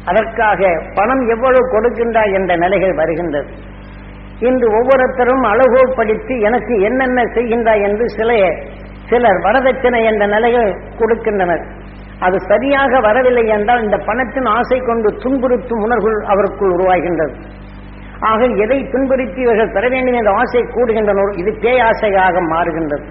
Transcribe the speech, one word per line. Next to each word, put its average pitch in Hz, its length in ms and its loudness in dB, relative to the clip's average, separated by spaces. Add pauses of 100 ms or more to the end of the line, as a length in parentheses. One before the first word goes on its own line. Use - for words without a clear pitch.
அதற்காக 208 560 0 (340)
பணம் 247 340 0
எவ்வளவு 254 320 2 (100)
கொடுக்கின்றாய் 220 640 0
என்ற 190 220 0
நிலைகள் 180 380 0
வருகின்றது. 156 560 -2 (880)
இன்று 240 280 2
ஒவ்வொருத்தரும் 254 760 2
அளவோல் 254 520 4
படித்து, 220 440 -2
எனக்கு 220 400 0
என்னென்ன 247 440 0
செய்கின்றாய் 220 600 0
என்று 208 240 0
சில, 220 240 -2 (720)
சிலர் 220 340 2
வரதட்சணை 247 680 2
என்ற 214 220 2
நிலைகள் 226 420 2 (280)
கொடுக்கின்றனர். 208 680 0 (580)
அது 185 180 2
சரியாக 262 600 2
வரவில்லை 240 460 4
என்றால், 220 360 2
இந்த 202 140 0
பணத்தின் 247 520 -2
ஆசை 233 300 0
கொண்டு 233 340 0
துன்புறுத்தும் 247 680 -2
உணர்வுகள் 214 420 0
அவருக்குள் 196 500 0
உருவாகின்றது. 175 600 0 (840)
ஆக, 220 200 2 (140)
எதை 214 240 2 (100)
துன்புறுத்தி 254 540 -2
இவர்கள் 220 300 2
பெற 196 160 -2
வேண்டும் 254 260 0
என்ற 220 180 2
ஆசை 240 300 0
கூடுகின்றனோ, 208 640 0 (140)
இது 190 120 -2 (100)
பேயாசையாக 202 880 2
மாறுகின்றது. 160 600 -2